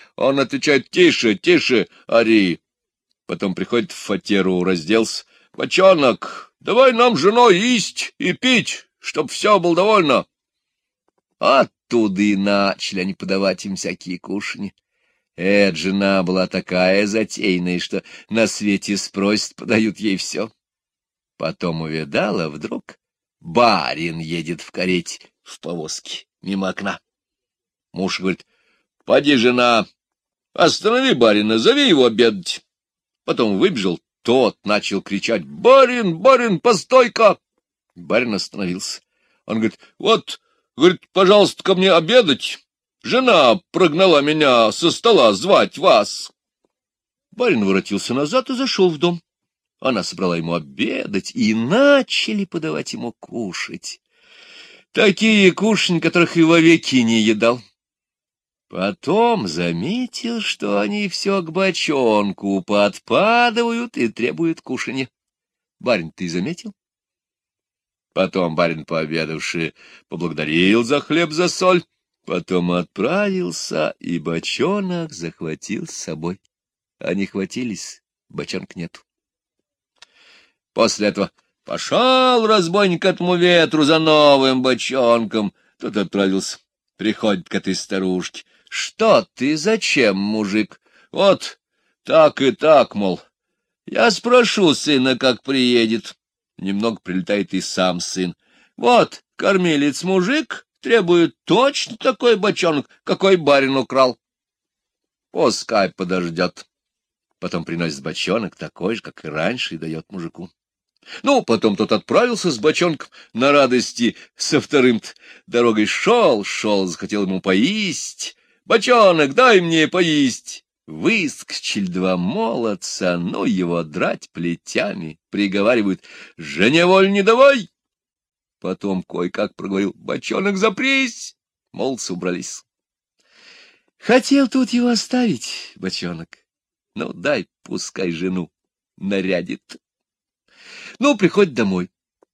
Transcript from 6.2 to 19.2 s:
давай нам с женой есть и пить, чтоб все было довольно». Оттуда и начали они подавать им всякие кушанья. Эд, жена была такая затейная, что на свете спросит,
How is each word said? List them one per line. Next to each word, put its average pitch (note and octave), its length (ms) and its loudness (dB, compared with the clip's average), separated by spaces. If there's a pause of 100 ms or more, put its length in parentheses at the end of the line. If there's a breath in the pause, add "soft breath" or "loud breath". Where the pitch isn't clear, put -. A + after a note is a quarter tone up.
давай B3+ 320 2
нам A#3+ 240 4
с C3+ 40 -2
женой A#3 400 4
есть - 580 -4
и - 160 -2
пить, - 540 -2 (100)
чтоб - 320 -6
все G#3+ 300 2
было E3+ 160 0
довольно». F3 500 2 (1120)
Оттуда A2 880 2
и G#2 120 2
начали G2 640 -2
они F#2+ 120 -6
подавать F#2+ 540 -4
им G2 80 -8
всякие F2+ 420 -10
кушанья. - 560 -10 (640)
Эд, G2 400 2
жена G2 480 0
была F#2 240 0
такая F#2 580 0
затейная, F#2 720 -2
что F#2 260 -6 (240 loud breath)
на A2 200 0
свете G2+ 500 -2
спросит, G2+ 560 -4